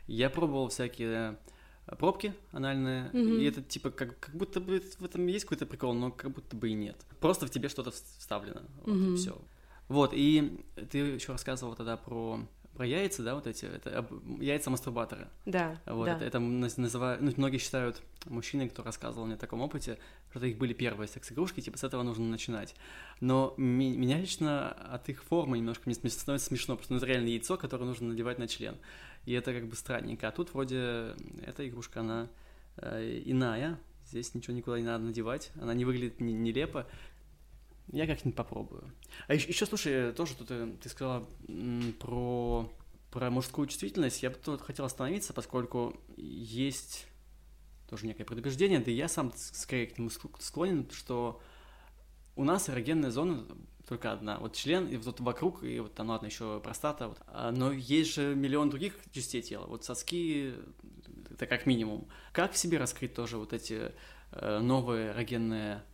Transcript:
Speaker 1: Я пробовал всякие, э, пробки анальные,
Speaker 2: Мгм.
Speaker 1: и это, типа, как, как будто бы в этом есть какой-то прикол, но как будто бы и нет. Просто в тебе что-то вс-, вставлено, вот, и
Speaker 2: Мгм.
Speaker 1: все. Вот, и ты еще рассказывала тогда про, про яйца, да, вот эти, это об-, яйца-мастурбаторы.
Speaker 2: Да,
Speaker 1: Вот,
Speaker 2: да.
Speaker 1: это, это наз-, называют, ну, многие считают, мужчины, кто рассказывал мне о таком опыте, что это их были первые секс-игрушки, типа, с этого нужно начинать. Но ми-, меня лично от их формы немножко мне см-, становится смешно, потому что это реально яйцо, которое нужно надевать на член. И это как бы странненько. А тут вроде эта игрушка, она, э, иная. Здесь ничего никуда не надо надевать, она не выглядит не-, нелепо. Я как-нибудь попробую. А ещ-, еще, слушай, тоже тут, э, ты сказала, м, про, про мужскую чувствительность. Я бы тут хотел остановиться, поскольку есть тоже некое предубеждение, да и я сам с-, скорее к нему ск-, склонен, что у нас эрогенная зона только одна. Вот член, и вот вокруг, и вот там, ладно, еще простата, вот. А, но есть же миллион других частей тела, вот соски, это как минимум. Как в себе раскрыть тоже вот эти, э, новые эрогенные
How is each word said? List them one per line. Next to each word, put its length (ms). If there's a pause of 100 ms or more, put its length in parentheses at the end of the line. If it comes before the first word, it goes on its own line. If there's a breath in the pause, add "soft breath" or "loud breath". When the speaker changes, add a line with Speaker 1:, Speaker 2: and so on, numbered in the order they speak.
Speaker 1:
Я 240
пробовал 380
всякие, 680 (500 loud breath)
э, 80
пробки 380 (180)
анальные, 600
Speaker 2:
Мгм. 260
Speaker 1:
и 60
это, 160
типа, 300
как, 280
как 160
будто 240
бы 200 (200)
в 60
этом 220
есть 180
какой-то 220
прикол, 260
но 180
как 200
будто 240
бы 140
и 40
нет. 220 (240)
Просто 260
в 60
тебе 180
что-то 220
вс-, 260
вставлено, 440 (200)
вот, 140
и 20
Speaker 2:
Мгм. 180
Speaker 1:
все. 220 (520 soft breath)
Вот, 260
и 500 (240)
ты 80
еще 360
рассказывала 420
тогда 220
про, 420 (340)
про 140
яйца, 340
да, 140
вот 100
эти, 200
это 340
об-, 420
яйца-мастурбаторы. 840 (180)
Speaker 2:
Да, 400
Speaker 1:
Вот, 220
Speaker 2:
да. 80
Speaker 1:
это, 100
это 140
наз-, 420
называют, 400
ну, 160
многие 220
считают, 420 (240)
мужчины, 420
кто 140
рассказывал 460
мне 80
о 20
таком 240
опыте, 380 (320 loud breath)
что 80
это 80
их 100
были 160
первые 340
секс-игрушки, 540
типа, 160
с 60
этого 180
нужно 240
начинать. 480 (480 loud breath)
Но 360
ми-, 380
меня 240
лично 520
от 380
их 140
формы 360
немножко 260
мне 80
см-, 160 (100)
становится 280
смешно, 280
потому 240
что 60
это 0
реально 240
яйцо, 280
которое 280
нужно 220
надевать 320
на 80
член. 280 (500 loud breath)
И 80
это 200
как 140
бы 80
странненько. 520
А 40
тут 240
вроде 580 (320)
эта 240
игрушка, 300
она, 280 (500 soft breath)
э, 480
иная. 520 (300)
Здесь 260
ничего 240
никуда 220
не 60
надо 180
надевать, 480 (100)
она 140
не 100
выглядит 340
не-, 140
нелепо. 540 (1040 loud breath)
Я 160
как-нибудь 280
попробую. 480 (440 loud breath)
А 80
ещ-, 120
еще, 180
слушай, 480
тоже 220
тут, 160
э, 200 (100)
ты 80
сказала, 380 (200)
м, 520
про, 720 (400)
про 180
мужскую 380
чувствительность. 560
Я 80
бы 120
тут 180
хотел 240
остановиться, 480
поскольку 600 (220)
есть 880 (840)
тоже 180
некое 180
предубеждение, 540
да 120
и 40
я 120
сам 280
с-, 160 (100)
скорее 260
к 120
нему 100
ск-, 200 (100)
склонен, 520
что 480 (960 loud breath)
у 80
нас 260
эрогенная 420
зона 340 (420)
только 240
одна. 280
Вот 160
член, 320
и 100
вот 220
вокруг, 440
и 160
вот 140
там, 160
ладно, 160
еще 340
простата, 500
вот. 180
А, 240
но 200
есть 440
же 200
миллион 360
других 240 (160)
частей 320
тела, 240
вот 180
соски, 720 (760)
это 140
как 220
минимум. 400 (260 loud breath)
Как 200
в 40
себе 220
раскрыть 340
тоже 240
вот 160
эти, 380 (400 loud breath)
э, 280
новые 520
эрогенные 720 (100)